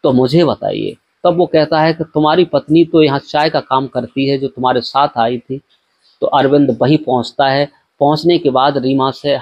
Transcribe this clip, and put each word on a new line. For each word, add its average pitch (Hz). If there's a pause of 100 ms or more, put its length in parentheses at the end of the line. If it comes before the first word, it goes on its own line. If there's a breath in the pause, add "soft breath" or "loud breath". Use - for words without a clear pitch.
तो 143
मुझे 131
बताइए।" 101 (280)
तब 175
वो 175
कहता 156
है 160
कि 165
"तुम्हारी 156
पत्नी 160
तो 165
यहाँ 139
चाय 151
का 151
काम 131
करती 131
है, 139
जो 135
तुम्हारे 127
साथ 139
आई 120
थी।" 135 (640)
तो -
अरविंद 139
वहीं 143
पहुँचता 131
है। 139 (320 soft breath)
पहुँचने 151
के 147
बाद 135
रीमा 131
से 139